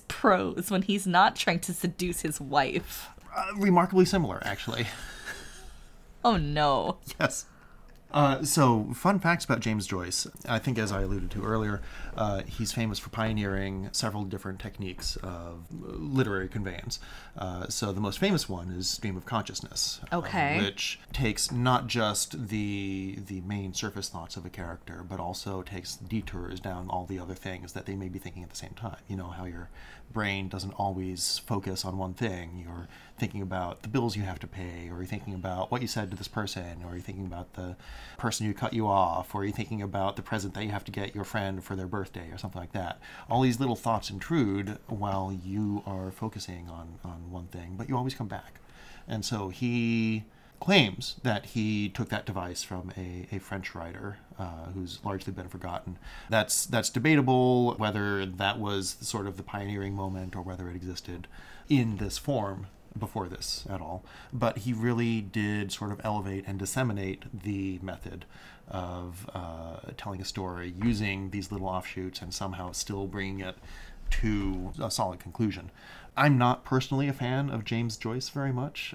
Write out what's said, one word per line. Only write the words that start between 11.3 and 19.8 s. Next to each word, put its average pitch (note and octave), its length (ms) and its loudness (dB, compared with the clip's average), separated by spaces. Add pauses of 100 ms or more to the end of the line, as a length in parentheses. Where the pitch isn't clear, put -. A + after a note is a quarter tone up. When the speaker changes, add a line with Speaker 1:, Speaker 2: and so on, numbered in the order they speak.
Speaker 2:
to G2+ 120 -2
earlier, G#2+ 380 2 (340)
uh, G2+ 280 2
he's - 280 -2
famous G#2+ 280 0
for - 100 -10
pioneering G2 800 0
several G#2 320 0
different F#2+ 360 -6
techniques - 640 -6
of E2+ 480 -8
literary B2 760 0
conveyance. F#2+ 520 -4 (360)
Uh, F#2 340 -4
so G#2 220 0
the F#2+ 80 -2
most G2+ 200 0
famous F#3+ 280 4
one F2+ 220 -4
is F2+ 180 -4
stream F#2+ 300 -2
of - 80 -8
consciousness, - 720 -2 (120)